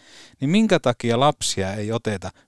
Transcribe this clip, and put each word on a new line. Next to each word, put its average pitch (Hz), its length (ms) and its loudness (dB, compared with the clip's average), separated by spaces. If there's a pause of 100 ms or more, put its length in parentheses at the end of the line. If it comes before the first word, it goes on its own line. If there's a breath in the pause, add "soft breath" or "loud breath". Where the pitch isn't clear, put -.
(420 soft breath)
Niin 135 80 -2
minkä 196 300 4
takia 120 400 0
lapsia 98 540 0
ei 107 180 -6
oteta? 107 400 -6 (160)